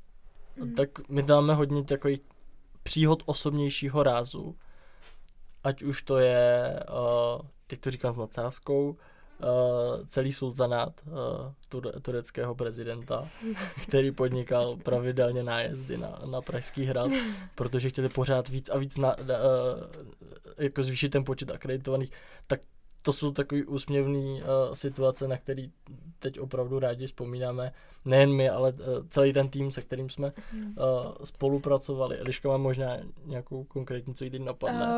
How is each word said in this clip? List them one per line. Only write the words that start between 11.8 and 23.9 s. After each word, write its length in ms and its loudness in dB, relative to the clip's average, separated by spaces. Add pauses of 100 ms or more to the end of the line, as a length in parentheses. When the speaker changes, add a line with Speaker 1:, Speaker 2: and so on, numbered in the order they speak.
Speaker 2:
tureckého 540 -4
prezidenta, 720 -6 (120)
Speaker 1:
<laughs> 460 -8
Speaker 2:
který 240 4
podnikal 640 0
pravidelně 680 2
nájezdy 540 -4
na, 280 -8
na 160 -4
Pražský 440 -4
hrad, 260 2
Speaker 1:
<laughs> 440 -4
Speaker 2:
protože 340 0
chtěli 200 0
pořád 400 2
víc 200 -4
a 80 0
víc 200 -2
na-, 220 4
eh, 1400 -2
jako 200 0
zvýšit 260 0
ten 140 2
počet 280 -4
akreditovaných. 600 -2 (360)
Tak 140 0 (400)
to 120 4
jsou 180 0
takový 320 0
úsměvný, 800 0